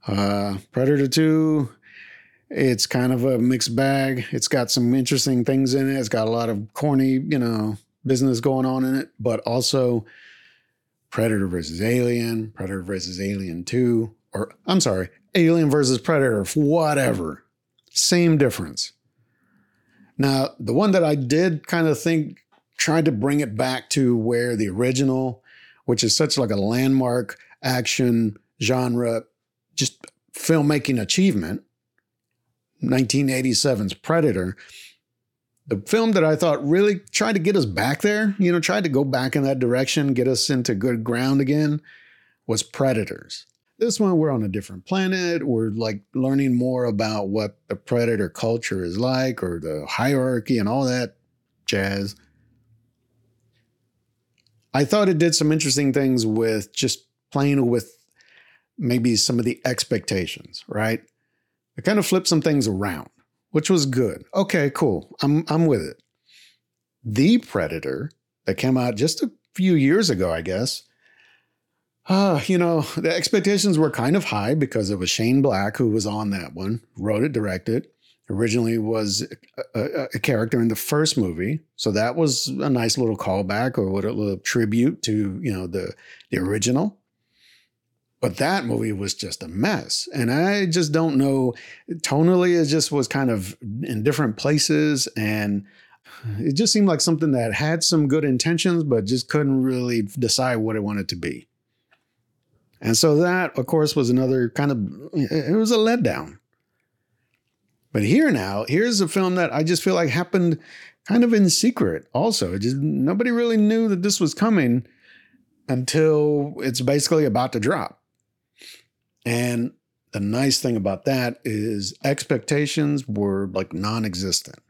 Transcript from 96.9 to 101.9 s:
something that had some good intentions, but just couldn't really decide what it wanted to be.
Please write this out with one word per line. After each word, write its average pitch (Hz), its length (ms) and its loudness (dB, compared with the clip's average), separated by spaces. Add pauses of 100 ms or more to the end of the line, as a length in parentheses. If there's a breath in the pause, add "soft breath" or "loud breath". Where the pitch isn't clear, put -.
something 160 300 2
that 117 220 0
had 151 300 0
some 151 240 2
good 147 180 2
intentions, 160 580 2
but 117 220 2
just 123 240 -2
couldn't 139 340 2
really 123 380 0
decide 120 560 -2
what 110 180 -2
it 107 80 -2
wanted 101 260 -4
to 92 60 -4
be. 82 320 -8 (1300)